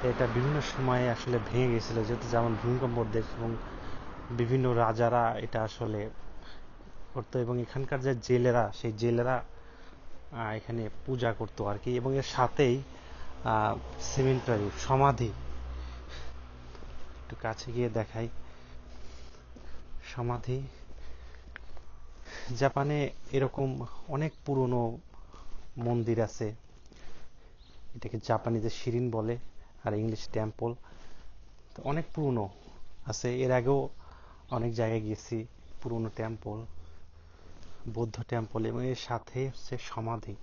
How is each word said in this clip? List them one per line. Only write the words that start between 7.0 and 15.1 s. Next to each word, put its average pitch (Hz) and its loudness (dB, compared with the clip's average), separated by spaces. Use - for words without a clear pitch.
করতো। 127 -2
এবং 123 2
এখানকার 131 -2
যে 131 4
জেলেরা, 120 6
সেই 113 0
জেলেরা, 117 4
আহ, 120 -8
এখানে 110 -2
পূজা 120 2
করতো 110 -2
আর 104 0
কি। 123 2
এবং 131 2
এর 135 2
সাথেই, 131 6
আহ, 110 4
সিমেন্টারি 123 4
সমাধি, 131 6